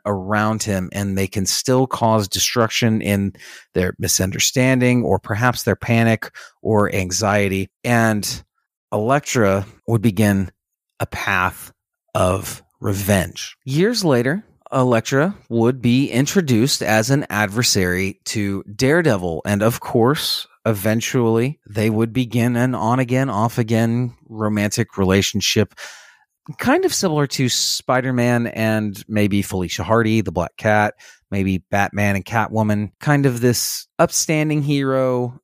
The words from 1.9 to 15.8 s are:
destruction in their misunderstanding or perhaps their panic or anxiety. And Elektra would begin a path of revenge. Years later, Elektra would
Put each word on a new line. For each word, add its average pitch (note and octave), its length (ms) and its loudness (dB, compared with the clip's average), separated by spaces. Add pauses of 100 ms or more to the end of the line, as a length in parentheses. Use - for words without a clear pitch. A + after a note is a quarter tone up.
destruction A2 760 0
in G2 320 0 (400)
their F#2 240 -2
misunderstanding B2 1080 0
or F#2+ 140 0
perhaps A#2+ 460 -2
their G2+ 140 0
panic A#2 520 2 (320)
or G#2 320 2
anxiety. G2 760 0 (140)
And A2+ 600 0 (480)
Elektra G#2+ 760 0 (220)
would A2 160 0
begin G2 480 2 (480)
a - 80 -4
path - 640 -2 (420)
of F#2 480 -2 (180)
revenge. G2 840 -2
Years G3 400 0
later, C#3 380 0 (280)
Elektra C3+ 640 0 (140)
would A#2 320 0